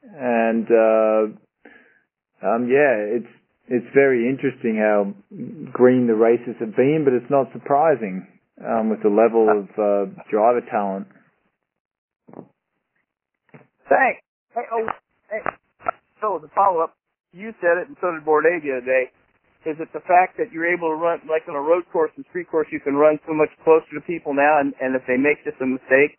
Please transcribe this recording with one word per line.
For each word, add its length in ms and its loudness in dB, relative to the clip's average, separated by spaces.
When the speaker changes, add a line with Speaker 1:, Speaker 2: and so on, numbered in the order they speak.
Speaker 1:
and, 520 0
uh, 680 2
um, 240 -2
yeah, 320 2
it's, 320 -6
it's 260 -4
very 340 2
interesting 460 -4
how 400 0
green 360 4
the 80 2
races 440 2
have 160 -8
been, 300 2
but 100 2
it's 160 -4
not 220 2
surprising, 760 -2
um, 240 -2
with 120 -4
the 80 2
level 400 4
of, 160 0
uh, 320 0
driver 400 2
talent. 360 -6
Speaker 2:
Thanks. 380 0
Hey, 160 -6
oh, 160 -4
hey, 140 -10
so 180 -4
as 40 -12
a 120 -20
follow-up, 420 0
you 280 -16
said 180 2
it, 100 -8
and 120 -20
so 100 -2
did 140 -10
Bourdais 400 2
the 160 -4
other 60 -12
day. 260 0
Is 160 -8
it 140 -12
the 160 -12
fact 300 2
that 120 -4
you're 160 -6
able 240 -2
to 80 -4
run, 220 -2
like 160 -4
on 80 -12
a 80 -4
road 300 0
course 240 0
and 140 -16
street 200 -10
course, 220 -2
you 80 -8
can 140 -4
run 340 4
so 60 -4
much 160 0
closer 320 4
to 80 -10
people 320 -8
now, 240 4
and, 220 0
and 160 -4
if 100 -4
they 80 0
make 300 0
just 180 -10
a 40 -2
mistake 520 0